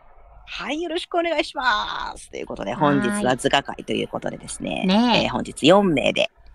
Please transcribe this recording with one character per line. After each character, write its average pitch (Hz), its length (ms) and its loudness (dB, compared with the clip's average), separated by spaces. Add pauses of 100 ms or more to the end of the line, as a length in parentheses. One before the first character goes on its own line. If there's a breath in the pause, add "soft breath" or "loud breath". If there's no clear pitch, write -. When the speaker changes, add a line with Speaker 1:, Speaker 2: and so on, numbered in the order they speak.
(480)
Speaker 1:
は 196 240 -8
い。 311 100 -4
よ 349 80 -6
ろ 320 100 -4
し - 80 -8
く - 80 -6
お 339 80 2
願 320 160 0
い 330 60 0
し - 100 -14
ま 226 600 -2
す。 - 120 -20
と - 80 -12
い - 40 -8
う - 60 -8
こ - 100 -10
と - 80 -8
で、 101 80 -4
Speaker 2:
は - 40 -6
い。 - 20 -8
Speaker 1:
本 143 220 4
日 123 240 0
は 127 120 2
図 139 120 -2
画 143 140 2
会 - 220 -12
と 117 80 -4
い 107 100 -2
う - 60 -6
こ 110 100 -8
と 104 100 -6
で - 80 -8
で - 120 -18
す - 120 -12
ね。 - 240 -6
Speaker 2:
ね 214 360 4
え。 - 20 0
Speaker 1:
え - 40 -2
ー、 - 40 -4
本 113 120 -2
日 - 220 -4
四 196 220 8
名 123 240 2
で、 - 180 0 (260)